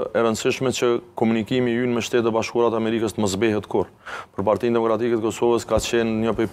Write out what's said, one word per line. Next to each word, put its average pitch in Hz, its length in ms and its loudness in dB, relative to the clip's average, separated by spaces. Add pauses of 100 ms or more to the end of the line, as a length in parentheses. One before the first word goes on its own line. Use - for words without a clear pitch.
(120)
e 113 160 2
rëndësishme 123 500 0
që 120 140 2 (280)
komunikimi 117 640 0
ynë 120 160 -2
me 110 60 -2
Shtetet 117 240 0
e 110 100 0
Bashkuara 117 340 0
të 113 80 -2
Amerikës 110 380 -2
të 110 60 0
mos 95 160 0
behet 107 280 0
kurrë. - 240 0 (400)
Për 98 160 -2
Partinë 117 300 2
Demokratike 113 420 0
të 110 80 -2
Kosovës 113 400 0
ka 113 80 2
qenë 113 480 0
një 113 140 0
prej 117 140 0